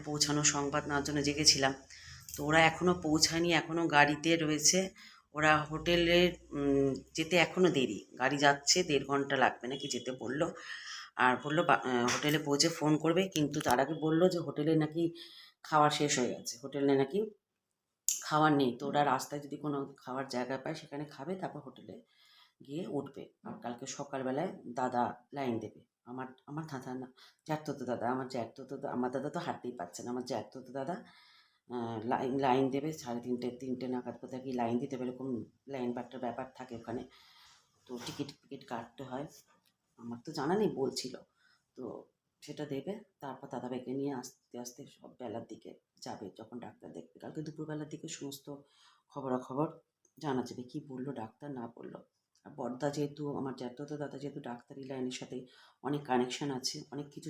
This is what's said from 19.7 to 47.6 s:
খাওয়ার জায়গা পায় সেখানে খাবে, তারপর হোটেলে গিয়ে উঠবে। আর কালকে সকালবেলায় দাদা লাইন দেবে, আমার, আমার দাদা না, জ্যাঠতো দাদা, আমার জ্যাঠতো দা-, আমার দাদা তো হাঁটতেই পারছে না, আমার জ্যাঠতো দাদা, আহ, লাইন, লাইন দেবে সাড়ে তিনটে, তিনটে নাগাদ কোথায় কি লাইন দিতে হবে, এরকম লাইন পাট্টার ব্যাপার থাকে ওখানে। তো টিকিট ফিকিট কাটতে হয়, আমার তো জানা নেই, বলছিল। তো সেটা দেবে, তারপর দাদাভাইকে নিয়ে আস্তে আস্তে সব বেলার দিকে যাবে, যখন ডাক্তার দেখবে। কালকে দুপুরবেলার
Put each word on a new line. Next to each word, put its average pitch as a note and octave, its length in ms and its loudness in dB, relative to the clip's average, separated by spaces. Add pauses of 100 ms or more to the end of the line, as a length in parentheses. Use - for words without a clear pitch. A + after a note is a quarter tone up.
খাওয়ার C3 260 -6
জায়গা B2 300 -2
পায় D3 180 -6
সেখানে D3 300 -10
খাবে, D3 300 -8
তারপর F3+ 240 -8
হোটেলে C3 360 -16 (720)
গিয়ে F3 220 -8
উঠবে। - 360 -6 (200)
আর - 100 -12 (100)
কালকে A#2+ 220 -8
সকালবেলায় C3+ 680 -4 (140)
দাদা B2 380 0 (300)
লাইন C3 260 -2
দেবে, - 200 -10 (260)
আমার, B2+ 220 -10 (180)
আমার D3+ 260 -8
দাদা C3 220 -8
না, C3 140 -8 (380)
জ্যাঠতো D3+ 400 -4
দাদা, A#2 200 -2 (100)
আমার C3 120 -4
জ্যাঠতো B2+ 500 -6
দা-, B2+ 180 -6
আমার B2 160 0
দাদা C3+ 180 -2
তো F3 100 -4
হাঁটতেই B2 400 -6
পারছে - 240 -8
না, A#2+ 100 -6
আমার B2 120 -6
জ্যাঠতো B2 540 -8
দাদা, D#3+ 160 -4 (760)
আহ, A#2 280 -4 (140)
লাইন, C3 280 0
লাইন C3+ 300 4
দেবে C#3 240 -2
সাড়ে A#2+ 320 -6
তিনটে, B2 220 -2 (140)
তিনটে B2+ 260 -6
নাগাদ B2 340 -4
কোথায় B2 200 -8
কি C3+ 120 -8
লাইন A#2+ 260 2
দিতে C#3 160 -4
হবে, B2 100 -4
এরকম B2+ 220 -6 (400)
লাইন B2+ 260 -4
পাট্টার B2 260 -8
ব্যাপার B2 260 -4 (120)
থাকে A#2+ 180 -12
ওখানে। A#2 260 -8 (840)
তো - 60 -14 (140)
টিকিট C#3+ 240 -6 (120)
ফিকিট C3+ 260 -16
কাটতে A#2 360 -10
হয়, B2+ 240 -8 (720)
আমার A#2 260 -10
তো - 60 -10
জানা D3+ 240 0
নেই, G#3 140 4 (120)
বলছিল। B2+ 320 -2 (640)
তো B2+ 60 -10 (600)
সেটা D3 220 -8
দেবে, C#3+ 280 -6 (260)
তারপর C3+ 320 -12
দাদাভাইকে B2 400 -6
নিয়ে C#3 220 -2
আস্তে - 460 -12
আস্তে A#2+ 220 -12 (160)
সব - 220 -20
বেলার A2+ 320 -6
দিকে - 200 -14 (300)
যাবে, A2 240 -10 (140)
যখন A2+ 200 -12
ডাক্তার F#2+ 320 -14
দেখবে। - 280 -14
কালকে D#3 220 -10
দুপুরবেলার D3+ 480 -8